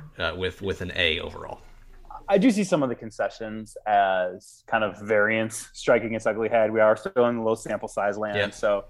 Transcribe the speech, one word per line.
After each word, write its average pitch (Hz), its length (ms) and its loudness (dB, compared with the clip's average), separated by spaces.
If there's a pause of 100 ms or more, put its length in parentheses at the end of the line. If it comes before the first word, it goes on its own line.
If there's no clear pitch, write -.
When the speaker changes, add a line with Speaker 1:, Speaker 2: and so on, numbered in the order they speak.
(180)
Speaker 1:
uh, 82 180 -2
with, 92 260 -6
with 95 200 -4
an 87 140 -8
A 85 260 2
overall. - 400 -12 (680)
Speaker 2:
I 202 120 4
do 226 100 6
see 208 140 4
some 165 180 0
of 131 80 0
the 117 60 -6
concessions 107 880 -8
as 95 800 0
kind 113 180 0
of 98 160 -4
variance 110 760 0
striking 117 420 2
its 107 100 -4
ugly 110 240 -2
head. 110 220 2
We 110 80 2
are 110 180 6
still 123 300 2
in 120 100 -2
the 113 60 -4
low 110 100 2
sample 113 340 -6
size 101 300 -4
land, 107 180 -4
Speaker 1:
Yep. 101 200 0
Speaker 2:
so 101 340 0